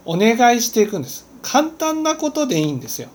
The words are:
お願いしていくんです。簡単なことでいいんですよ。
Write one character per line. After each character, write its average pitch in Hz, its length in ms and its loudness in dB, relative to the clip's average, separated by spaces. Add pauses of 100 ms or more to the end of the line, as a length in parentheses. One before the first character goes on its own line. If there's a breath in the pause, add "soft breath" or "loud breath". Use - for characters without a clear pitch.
お 165 140 -2
願 233 400 4
い 233 40 -2
し - 100 -2
て 220 100 4
い 208 60 4
く 208 100 -6
ん 135 60 -4
で - 60 -10
す。 - 180 -18 (160)
簡 302 240 2
単 320 340 -4
な 311 140 0
こ 302 160 -2
と 294 160 -2
で 170 120 0
い 151 40 2
い 151 80 -2
ん 135 80 -6
で 120 80 -12
す - 160 -10
よ。 - 120 -14